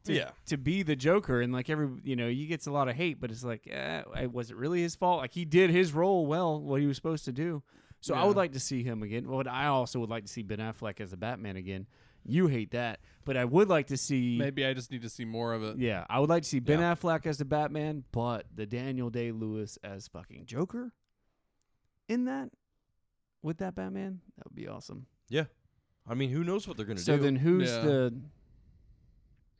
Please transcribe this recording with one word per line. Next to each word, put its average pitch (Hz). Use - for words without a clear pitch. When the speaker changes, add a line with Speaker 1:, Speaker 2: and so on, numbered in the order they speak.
Speaker 1:
to, -
Speaker 2:
Yeah. 87
Speaker 1:
to 156
be 156
the 151
Joker, 139
and, 123
like, 127
every, 151
you 131
know, 120
he 139
gets 165
a 147
lot 143
of 120
hate, 170
but 123
it's 117
like, 113
eh, 143
was 120
it 120
really 156
his 170
fault? 175
Like, 127
he 175
did 170
his 170
role 175
well, 156
what 143
he 143
was 139
supposed 160
to 135
do. 151
So -
I 147
Speaker 3:
Yeah. 175
Speaker 1:
would 202
like 175
to 131
see 127
him 117
again. 110
But 131
I 131
also 131
would 113
like 113
to -
see 120
Ben 101
Affleck 110
as 95
the 92
Batman 104
again. 95
You 170
hate 120
that, 120
but 135
I 123
would 180
like 156
to 135
see 123
Speaker 3:
Maybe 135
I 131
just 123
need 127
to 113
see -
more 113
of 110
it. 107
Speaker 1:
Yeah, 110
I 117
would 147
like 170
to -
see 135
Ben 147
Speaker 2:
Yeah. 170
Speaker 1:
Affleck 165
as 151
the 147
Batman, 151
but 117
the 107
Daniel 123
Day-Lewis 110
as 98
fucking -
Joker 196
in 247
that, 262
with 165
that 185
Batman, 190
that -
would -
be -
awesome. -
Speaker 2:
Yeah. 147
I 117
mean, 131
who 147
knows 190
what 175
they're 110
gonna 104
Speaker 1:
So 104
Speaker 2:
do? 143
Speaker 1:
then 139
who's 156
Speaker 3:
Yeah. 117
Speaker 1:
the, 131